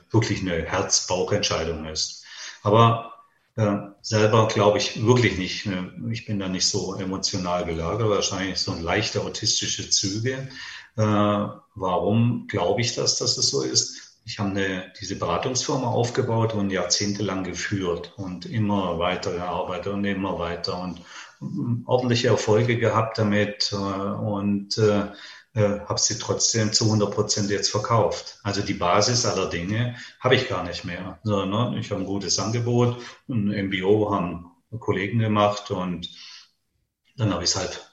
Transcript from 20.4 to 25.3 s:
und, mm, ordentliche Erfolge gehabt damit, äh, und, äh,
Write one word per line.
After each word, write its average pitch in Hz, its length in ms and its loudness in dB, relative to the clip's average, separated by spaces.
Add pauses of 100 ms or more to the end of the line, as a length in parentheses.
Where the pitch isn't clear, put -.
und, 90 180 -8 (400)
mm, 120 460 -4
ordentliche 120 420 4
Erfolge 113 500 4
gehabt 110 400 2
damit, 104 540 2
äh, 104 60 -4
und, 101 1000 -2
äh, 104 280 4 (480)